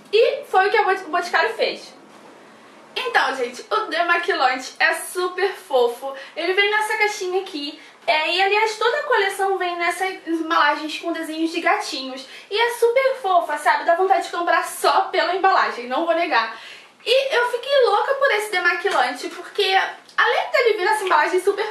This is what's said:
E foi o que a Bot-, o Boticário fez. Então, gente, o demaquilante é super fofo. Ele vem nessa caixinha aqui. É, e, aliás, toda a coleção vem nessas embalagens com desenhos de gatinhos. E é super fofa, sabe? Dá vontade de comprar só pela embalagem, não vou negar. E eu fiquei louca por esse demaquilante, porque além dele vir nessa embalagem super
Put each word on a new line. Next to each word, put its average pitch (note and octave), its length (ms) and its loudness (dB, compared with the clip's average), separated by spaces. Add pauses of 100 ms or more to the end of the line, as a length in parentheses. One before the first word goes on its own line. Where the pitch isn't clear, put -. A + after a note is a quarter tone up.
(140)
E A4+ 300 4
foi G4 240 4
o - 20 0
que A4 80 2
a G#4 60 6
Bot-, F#4+ 220 0
o D#4 40 -14
Boticário F4 460 0
fez. - 360 -4 (1040)
Então, G#4+ 400 0
gente, B3 320 -6
o - 80 -2 (120)
demaquilante E4 880 0
é - 160 2
super F#4 600 -4
fofo. - 600 0 (220)
Ele E4+ 180 -2
vem G#4 160 4
nessa G#4+ 280 0
caixinha G4 440 -2
aqui. D4 400 -10 (260)
É, D#4 280 0
e, F#4+ 60 2
aliás, G#4 360 0
toda C5 220 0
a D5 40 -4
coleção G4 540 0
vem F4 180 -4
nessas F4 500 -4
embalagens D#4 760 0
com E4 120 -6
desenhos D#4+ 400 -4
de E4+ 80 -6
gatinhos. C4+ 640 -2 (240)
E G4 80 -4
é A#4 180 2
super C5 460 2
fofa, E4+ 360 2
sabe? D4+ 260 0
Dá E4+ 120 2
vontade F#4+ 280 2
de - 80 -10
comprar F4 320 0
só - 380 2 (100)
pela E4+ 240 0
embalagem, C#4 520 2
não C#4+ 180 -2
vou E4 100 2
negar. D#4 420 0 (480)
E C5 300 2
eu A#4+ 160 2
fiquei C5+ 320 2
louca G#4 320 2
por C5 160 2
esse G#4 180 -2
demaquilante, F4 800 0
porque F#4+ 500 -2 (400)
além - 340 2
dele A#4+ 260 4
vir F4+ 80 -2
nessa G#4+ 180 2
embalagem E4+ 380 2
super G#4 300 0